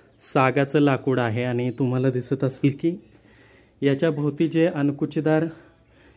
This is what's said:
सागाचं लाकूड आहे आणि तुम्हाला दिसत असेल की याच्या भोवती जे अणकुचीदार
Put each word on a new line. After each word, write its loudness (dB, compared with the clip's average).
सागाचं 2
लाकूड 2
आहे 0
आणि -2
तुम्हाला 0
दिसत -4
असेल 0
की -2
याच्या 2
भोवती -2
जे 2
अणकुचीदार 0